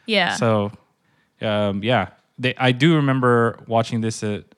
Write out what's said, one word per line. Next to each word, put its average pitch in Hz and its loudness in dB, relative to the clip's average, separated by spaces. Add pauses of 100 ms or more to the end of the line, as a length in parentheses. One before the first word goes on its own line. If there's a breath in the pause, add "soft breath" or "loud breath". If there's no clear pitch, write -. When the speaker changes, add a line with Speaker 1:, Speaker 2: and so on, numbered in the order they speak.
Speaker 1:
Yeah. 196 0
Speaker 2:
So, 107 0 (680)
um, 104 -2
yeah. 110 0 (300)
They, 127 -2
I 127 2
do 143 2
remember 127 2
watching 113 -2
this 110 -4
at, 104 -6 (140)